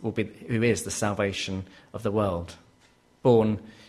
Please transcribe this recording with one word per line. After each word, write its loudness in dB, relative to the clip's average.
will -4
be, -2
who 0
is 2
the -6
salvation -2
of -12
the -2
world? -2
Born 6